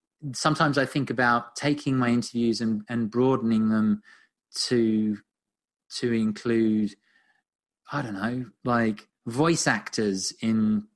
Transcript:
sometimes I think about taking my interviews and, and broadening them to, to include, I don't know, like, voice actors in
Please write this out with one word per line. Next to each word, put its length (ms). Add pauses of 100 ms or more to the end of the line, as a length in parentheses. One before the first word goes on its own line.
(340)
sometimes 440
I 80
think 240
about 460
taking 420
my 120
interviews 520
and, 260
and 220
broadening 600
them 340 (600)
to, 520 (760)
to 180
include, 800 (1000)
I 120
don't 100
know, 320 (180)
like, 440 (180)
voice 400
actors 680 (100)
in 420 (120)